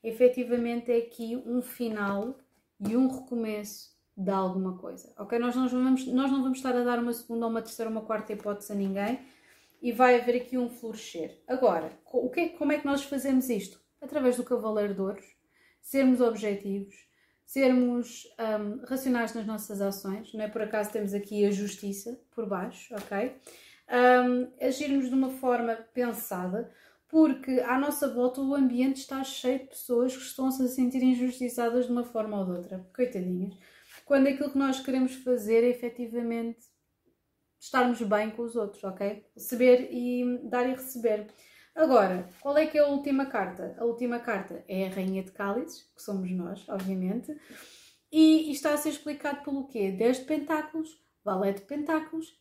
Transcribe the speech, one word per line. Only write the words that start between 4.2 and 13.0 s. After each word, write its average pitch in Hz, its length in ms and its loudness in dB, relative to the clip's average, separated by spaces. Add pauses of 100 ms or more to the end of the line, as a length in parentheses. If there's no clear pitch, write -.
alguma 185 460 -2
coisa, - 400 -16
ok? 233 220 -4
Nós 247 160 -2
não 254 140 0
vamos, 254 380 2
nós 262 240 2
não 269 120 2
vamos 254 140 0
estar 247 180 -2
a 240 80 0
dar 240 160 0
uma 240 140 -2
segunda, 233 340 -4
uma 226 140 -2
terceira, 220 280 -8
uma 220 120 -4
quarta 214 320 -6
hipótese 208 400 -6
a - 20 -4
ninguém 202 440 -2 (640)
e 240 120 -2
vai 247 260 8
haver 233 220 2
aqui 254 160 -6
um 240 120 -2
florescer. - 800 -12
Agora, 247 420 2 (140)
co-, 254 220 -2
o 247 40 0
que 339 120 -4
é, 330 80 0
como 302 240 0
é 294 60 0
que 294 60 -8
nós 277 180 0